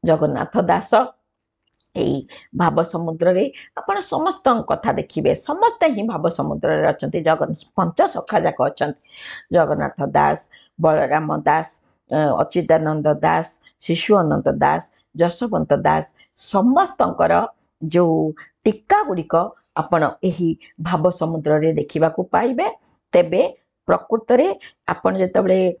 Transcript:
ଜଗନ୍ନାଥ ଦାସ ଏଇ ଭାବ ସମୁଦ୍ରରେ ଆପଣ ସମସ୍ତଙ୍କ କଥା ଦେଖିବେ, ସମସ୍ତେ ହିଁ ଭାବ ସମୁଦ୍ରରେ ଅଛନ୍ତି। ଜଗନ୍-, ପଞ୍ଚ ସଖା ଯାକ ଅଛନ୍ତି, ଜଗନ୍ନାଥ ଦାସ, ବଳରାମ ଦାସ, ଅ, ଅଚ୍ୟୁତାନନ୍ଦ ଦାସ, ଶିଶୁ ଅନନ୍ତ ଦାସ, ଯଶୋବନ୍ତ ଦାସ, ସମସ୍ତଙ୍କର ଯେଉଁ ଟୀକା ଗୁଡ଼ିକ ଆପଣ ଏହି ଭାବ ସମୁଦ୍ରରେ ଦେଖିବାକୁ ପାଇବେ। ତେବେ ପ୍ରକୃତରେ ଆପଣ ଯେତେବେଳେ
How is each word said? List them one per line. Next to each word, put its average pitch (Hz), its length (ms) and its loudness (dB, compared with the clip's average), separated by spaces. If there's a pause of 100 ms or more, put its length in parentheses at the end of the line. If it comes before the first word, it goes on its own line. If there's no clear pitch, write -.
ଜଗନ୍ନାଥ 156 580 0
ଦାସ 175 300 0 (1040)
ଏଇ 139 200 0 (380)
ଭାବ 170 280 0
ସମୁଦ୍ରରେ 170 640 0 (320)
ଆପଣ 392 240 -4
ସମସ୍ତଙ୍କ - 640 -2
କଥା - 280 -2
ଦେଖିବେ, - 420 -2
ସମସ୍ତେ 403 540 0
ହିଁ 202 140 -2
ଭାବ 185 260 -6
ସମୁଦ୍ରରେ 151 600 -2
ଅଛନ୍ତି। 151 320 -4
ଜଗନ୍-, 160 540 -2
ପଞ୍ଚ 170 320 -2
ସଖା - 340 -4
ଯାକ 160 220 -2
ଅଛନ୍ତି, 147 380 -4 (520)
ଜଗନ୍ନାଥ 151 540 0
ଦାସ, 147 320 2 (400)
ବଳରାମ 156 500 2 (140)
ଦାସ, 156 260 0 (420)
ଅ, 143 80 0 (160)
ଅଚ୍ୟୁତାନନ୍ଦ 156 800 0
ଦାସ, 160 320 0 (340)
ଶିଶୁ 170 360 0
ଅନନ୍ତ 151 360 2
ଦାସ, 143 300 0 (340)
ଯଶୋବନ୍ତ 170 600 -2
ଦାସ, 156 280 0 (320)
ସମସ୍ତଙ୍କର 247 960 0 (500)
ଯେଉଁ 165 360 2 (460)
ଟୀକା 220 380 2
ଗୁଡ଼ିକ 180 320 -4 (420)
ଆପଣ 160 260 0 (200)
ଏହି 170 280 0 (300)
ଭାବ 165 300 -2
ସମୁଦ୍ରରେ 156 640 0
ଦେଖିବାକୁ 156 520 0
ପାଇବେ। 240 420 0 (460)
ତେବେ - 300 4 (460)
ପ୍ରକୃତରେ 247 600 2 (400)
ଆପଣ 190 300 -2
ଯେତେବେଳେ 190 420 2 (200)